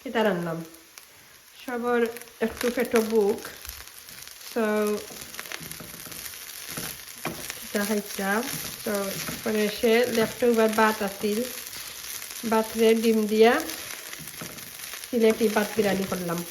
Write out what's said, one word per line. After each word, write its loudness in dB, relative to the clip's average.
কিতা 0
রান্নাম? 0
সবার 2
একটু -2
পেটো 4
বুক। 4
So, 0
কিতা -4
খাইতাম? -2
So, -2
পরে 0
এসে 4
লেফট 0
ওভার 6
ভাত 4
আছিল। -2
ভাতরে 4
ডিম 6
দিয়া 10
সিলেটি 4
ভাত 4
বিরিয়ানি 2
করলাম। -2